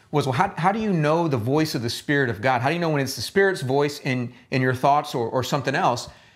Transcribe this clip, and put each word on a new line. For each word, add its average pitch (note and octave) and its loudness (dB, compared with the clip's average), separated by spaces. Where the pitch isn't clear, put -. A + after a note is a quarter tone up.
was, C#3+ 2
"Well, C3 0
how, G3 0
how F3 2
do A3+ -4
you G#3+ 0
know D#3+ 2
the C3+ 0
voice C#3+ 0
of B2+ -4
the A2+ -4
Spirit C#3+ 0
of G2 -6
God? B2+ 2
How C3+ 0
do E3 0
you F3 -4
know E3 0
when C#3+ 0
it's C3 -4
the A#2 -8
Spirit's F#3+ 2
voice C#3+ 0
in, B2+ -4
in C3+ 2
your C3 2
thoughts D3 2
or, A#2+ -2
or B2 -2
something C3+ -2
else?" D3+ 0